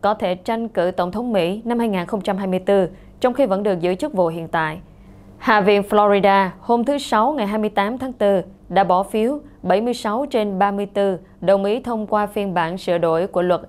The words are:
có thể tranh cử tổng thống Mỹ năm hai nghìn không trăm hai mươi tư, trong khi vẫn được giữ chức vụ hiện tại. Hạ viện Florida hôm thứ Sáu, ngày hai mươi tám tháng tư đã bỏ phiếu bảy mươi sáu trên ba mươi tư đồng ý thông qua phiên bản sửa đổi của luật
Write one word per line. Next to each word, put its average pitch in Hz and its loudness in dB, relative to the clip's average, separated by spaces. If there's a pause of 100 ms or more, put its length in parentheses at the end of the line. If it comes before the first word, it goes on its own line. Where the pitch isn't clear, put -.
có 202 0
thể 190 -2
tranh 226 -4
cử 180 0
tổng 180 -4
thống 240 -6
Mỹ 196 0
năm 240 -2
hai 233 0
nghìn 185 -2
không 208 -4
trăm 190 -2
hai 196 -4
mươi 185 -2
tư, 196 4 (320)
trong 247 0
khi 277 2
vẫn 196 0
được 196 0
giữ 180 0
chức 294 -6
vụ 185 2
hiện 165 -6
tại. 160 -4 (580)
Hạ 214 4
viện 202 4
Florida 196 4 (120)
hôm 233 0
thứ 285 0
Sáu, 214 0
ngày 202 -2
hai 214 -4
mươi 214 -2
tám 214 -2
tháng 262 -8
tư 202 2 (280)
đã 185 4
bỏ 180 2
phiếu 220 -2 (240)
bảy 185 2
mươi 240 -2
sáu 233 -4
trên 214 -2
ba 202 2
mươi 202 -6
tư 202 0 (240)
đồng 196 2
ý 214 0
thông 226 -6
qua 208 0
phiên 202 -4
bản 175 -2
sửa 175 0
đổi 165 2
của 190 -2
luật 175 0